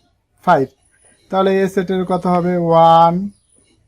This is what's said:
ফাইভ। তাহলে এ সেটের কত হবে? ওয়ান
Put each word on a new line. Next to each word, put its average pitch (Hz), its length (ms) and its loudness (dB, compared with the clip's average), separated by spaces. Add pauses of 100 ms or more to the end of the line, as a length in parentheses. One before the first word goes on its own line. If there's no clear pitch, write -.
(460)
ফাইভ। 147 220 2 (640)
তাহলে 190 320 -2
এ 190 60 0
সেটের 185 380 -6
কত 180 220 -4
হবে? 180 300 -2
ওয়ান 165 720 2 (580)